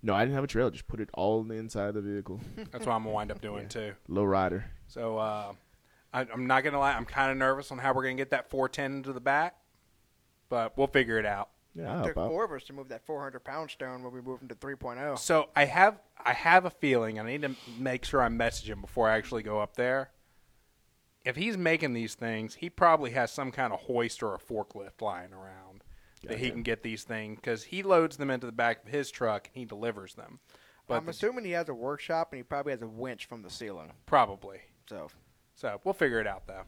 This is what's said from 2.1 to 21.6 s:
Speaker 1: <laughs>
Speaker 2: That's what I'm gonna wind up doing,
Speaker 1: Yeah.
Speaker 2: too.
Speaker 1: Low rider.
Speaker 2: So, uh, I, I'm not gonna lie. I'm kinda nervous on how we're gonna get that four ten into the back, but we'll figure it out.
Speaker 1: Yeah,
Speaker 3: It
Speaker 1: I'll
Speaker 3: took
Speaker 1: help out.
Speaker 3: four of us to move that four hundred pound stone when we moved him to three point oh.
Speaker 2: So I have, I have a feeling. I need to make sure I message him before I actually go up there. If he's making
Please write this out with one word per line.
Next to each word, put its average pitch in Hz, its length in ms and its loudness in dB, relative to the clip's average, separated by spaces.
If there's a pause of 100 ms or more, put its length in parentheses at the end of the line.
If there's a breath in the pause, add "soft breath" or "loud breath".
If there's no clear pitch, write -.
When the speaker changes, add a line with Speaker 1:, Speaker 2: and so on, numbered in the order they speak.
Speaker 1:
<laughs> - 80 -14
Speaker 2:
That's 123 300 -10
what 120 80 2
I'm 110 100 0
gonna 110 60 -4
wind 107 220 -2
up 101 100 -10
doing, 104 220 -8
Speaker 1:
Yeah. 104 60 -12
Speaker 2:
too. 104 240 -8 (140)
Speaker 1:
Low 98 160 2
rider. 95 420 2 (220)
Speaker 2:
So, 113 300 -4
uh, 107 360 -4 (600 soft breath)
I, 127 80 0
I'm 123 260 -4
not 131 160 6
gonna 143 160 0
lie. 139 140 4
I'm 117 120 -2
kinda 135 300 2
nervous 135 360 2
on 131 80 -8
how 131 140 4
we're 131 100 2
gonna 131 120 0
get 131 140 -2
that 127 200 0
four 131 200 0
ten 139 240 -4
into 135 180 -6
the 127 80 -6
back, 143 400 2 (920)
but 113 280 0
we'll 135 100 4
figure 117 300 4
it 107 80 2
out. 101 240 -2 (240)
Speaker 1:
Yeah, 165 100 -10
Speaker 3:
It 151 60 -6
Speaker 1:
I'll 131 160 -2
Speaker 3:
took 80 100 -2
Speaker 1:
help 85 120 0
out. - 40 0
Speaker 3:
four 196 140 0
of 180 60 -4
us 135 140 -10
to - 80 -18
move 139 160 -14
that 117 180 -12
four 151 140 -6
hundred 131 220 -10
pound 156 280 -8
stone 127 320 -8
when 123 100 -10
we 127 80 -12
moved 127 220 -8
him 131 60 -16
to 120 60 -10
three 139 200 -10
point 123 240 -8
oh. 143 160 -2
Speaker 2:
So 156 400 2
I 147 100 8
have, 190 340 4 (240)
I 123 100 2
have 175 320 8
a 175 40 0
feeling. 113 500 2
I 107 40 -6
need 131 180 -4
to 139 140 -2 (240)
make 127 260 -2
sure 139 160 4
I 117 80 6
message 117 400 0
him 104 120 -8
before 110 280 2
I 110 80 6
actually 110 260 -2
go 107 160 0
up 104 160 -4
there. 131 360 0 (1120)
If 127 100 0
he's 202 220 0
making 160 360 2